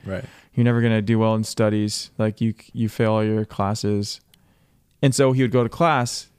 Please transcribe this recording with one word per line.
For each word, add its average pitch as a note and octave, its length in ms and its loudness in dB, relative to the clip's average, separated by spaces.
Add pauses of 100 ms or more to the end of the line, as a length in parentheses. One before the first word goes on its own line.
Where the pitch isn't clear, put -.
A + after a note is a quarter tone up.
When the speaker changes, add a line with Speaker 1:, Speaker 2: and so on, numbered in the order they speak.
Speaker 1:
Right. - 180 -8 (300)
Speaker 2:
You're A#2+ 100 0
never A#2+ 180 2
gonna A2+ 200 2
do A2 180 0
well A2 160 2
in A2 80 -2
studies. G#2+ 760 -2
Like, A2 220 -2
you, A2+ 140 0 (180)
you A2+ 160 -2
fail A2 240 0
all A2 140 0
your G#2+ 180 0
classes." G#2 800 -4 (800)
And C3+ 120 4
so C3 200 4
he C3 80 0
would B2 100 2
go B2 120 2
to A2+ 60 -2
class C#3+ 580 -2 (120)